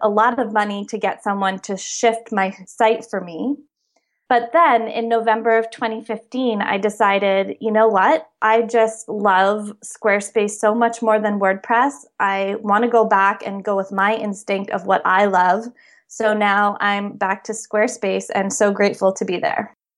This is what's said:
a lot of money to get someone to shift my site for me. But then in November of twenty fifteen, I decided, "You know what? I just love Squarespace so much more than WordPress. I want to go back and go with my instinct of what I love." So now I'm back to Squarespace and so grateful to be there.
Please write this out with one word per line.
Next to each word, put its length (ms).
a 80
lot 280
of 140
money 360
to 100
get 260
someone 360
to 180
shift 560
my 200
site 440
for 120
me. 340
But 220
then 380
in 180
November 500
of 140
twenty 320
fifteen, 580
I 160
decided, 840
"You 100
know 160
what? 400
I 220
just 440
love 640
Squarespace 760
so 160
much 260
more 160
than 220
WordPress. 540
I 400
want 240
to 60
go 160
back 400
and 180
go 140
with 160
my 220
instinct 560
of 140
what 200
I 220
love." 360
So 240
now 480
I'm 320
back 320
to 80
Squarespace 720
and 160
so 220
grateful 400
to 100
be 140
there. 360